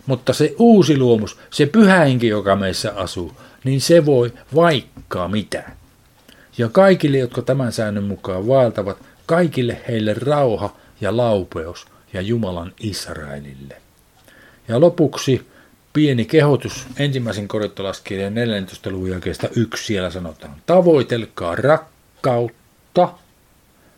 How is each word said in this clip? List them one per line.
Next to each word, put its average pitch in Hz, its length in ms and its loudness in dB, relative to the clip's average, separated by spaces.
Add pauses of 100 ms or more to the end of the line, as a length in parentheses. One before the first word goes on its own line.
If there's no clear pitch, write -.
Mutta 131 280 -2
se 151 240 0
uusi 202 400 6
luomus, 117 400 2 (120)
se - 160 0
pyhä 190 340 6
henki, 127 280 4
joka 101 280 2
meissä 101 400 -2
asuu, 90 380 -8 (300)
niin 131 180 -2
se 170 240 6
voi 123 280 2 (220)
vaikka 143 720 0
mitä. - 440 -6 (840)
Ja 113 120 -2
kaikille, 170 480 4
jotka 127 240 -2
tämän 131 300 -2
säännön 104 320 -4
mukaan 98 440 -6
vaeltavat, 113 500 0 (280)
kaikille 139 640 -2
heille 107 260 -2
rauha 117 600 -2 (260)
ja 104 160 -2
laupeus 90 720 -4 (260)
ja 95 80 -6
Jumalan 92 580 -4
Israelille. 71 1000 -12 (840)
Ja 117 120 -2
lopuksi 151 680 0 (460)
pieni 139 320 0
kehotus 143 640 0 (100)
ensimmäisen 120 500 -4
korintolaiskirjan 98 880 -8
neljännentoista 107 540 -6
luvun 92 200 -6
jakeesta 90 460 -6
yksi, 113 300 -2
siellä 92 240 -4
sanotaan, 82 460 -14 (100)
tavoitelkaa 120 880 2
rakkautta - 1600 -2 (840)